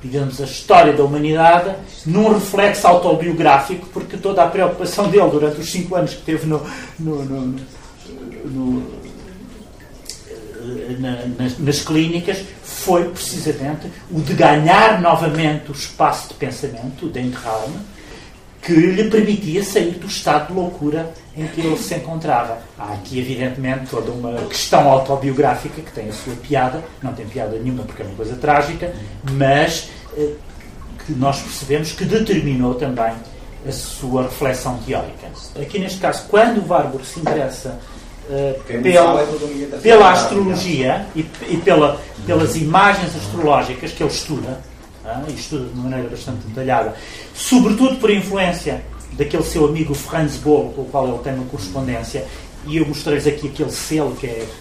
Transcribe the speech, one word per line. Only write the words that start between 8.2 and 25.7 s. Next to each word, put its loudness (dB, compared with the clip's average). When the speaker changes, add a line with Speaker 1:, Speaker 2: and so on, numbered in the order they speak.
Speaker 1:
no, -2
na, -6
nas, -4
nas 0
clínicas 0
foi 0
precisamente -6
o -2
de -2
ganhar 6
novamente 2
o -8
espaço -2
de -16
pensamento, -8
o -4
Denkraum, -4
que -2
lhe 6
permitia 2
sair 0
do -12
estado 0
de -10
loucura -4
em -6
que -6
ele 0
se -6
encontrava. -2
Há -10
aqui, -8
evidentemente, -4
toda -4
uma -6
questão 4
autobiográfica 2